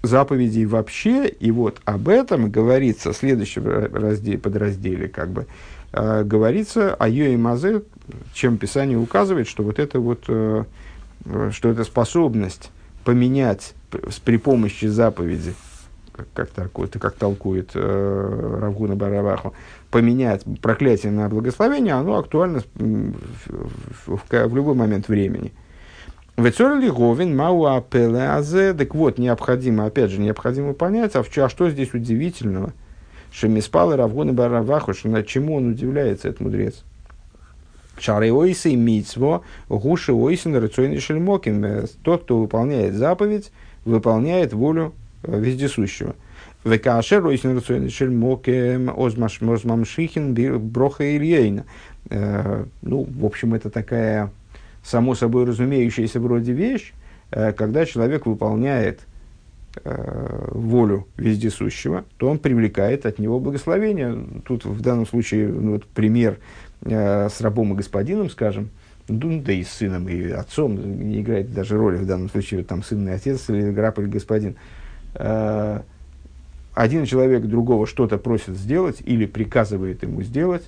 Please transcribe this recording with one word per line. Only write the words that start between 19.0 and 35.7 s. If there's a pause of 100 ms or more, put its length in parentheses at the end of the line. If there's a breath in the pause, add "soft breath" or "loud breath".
Раваху, (380 loud breath)
поменять (200)
проклятие
на
благословение,
оно
актуально, (160)
м, (320)
в,
в,
в
ка-,
в
любой
момент
времени. (840 loud breath)
«Вецор
ли
говин
мау
апеле
азе?»
Так
вот,
необходимо,
опять
же,
необходимо
понять,
а
в
чё,
а
что
здесь
удивительного? (580 soft breath)
«Шемиспал
и
Равгуна
бар
Раваху»,
что,
на
чему
он
удивляется,